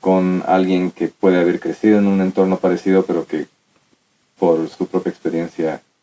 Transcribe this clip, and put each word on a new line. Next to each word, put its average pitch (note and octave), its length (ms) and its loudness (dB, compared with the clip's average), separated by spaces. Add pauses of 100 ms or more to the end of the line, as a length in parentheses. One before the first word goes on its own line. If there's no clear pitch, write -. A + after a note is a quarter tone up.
con F#2 460 0
alguien F#2 440 0
que - 180 -4
puede F#2 300 2
haber F2 220 2
crecido G#2 380 2
en G2+ 100 2
un G2 120 2
entorno F#2+ 380 0
parecido, F#2 460 0
pero E2+ 220 -4
que D2+ 200 -6 (920)
por E2 300 0
su - 180 -6
propia F#2 240 -4
experiencia - 720 -6 (200)